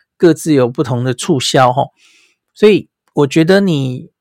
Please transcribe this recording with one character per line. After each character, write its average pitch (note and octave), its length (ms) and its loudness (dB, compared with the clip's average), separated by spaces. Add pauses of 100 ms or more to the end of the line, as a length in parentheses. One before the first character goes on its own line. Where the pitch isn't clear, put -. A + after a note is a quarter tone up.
(160)
各 E3+ 180 4
自 D#3 200 -4
有 B2+ 160 2
不 B2+ 120 -6
同 B2 220 -4
的 B2+ 100 -4
促 C#3+ 260 -4
销 C3 320 0
吼。 C3 180 -4 (680)
所 G#3 120 2
以 G3 220 0 (240)
我 D3 140 0
觉 D#3+ 160 0
得 F#3+ 160 2
你 C#3+ 500 -4 (120)